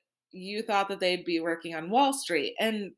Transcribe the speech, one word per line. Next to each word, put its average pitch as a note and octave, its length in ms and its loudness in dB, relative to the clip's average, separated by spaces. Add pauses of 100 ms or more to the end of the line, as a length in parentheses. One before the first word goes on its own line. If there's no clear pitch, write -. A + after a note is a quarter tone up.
(320)
you F#3+ 300 -6
thought G3 260 2
that G3 120 -4
they'd F3+ 240 2
be E3 160 0
working E3 340 -2
on D#3+ 140 -6
Wall C4+ 240 4
Street. D#3+ 480 -2
And G#3+ 380 -2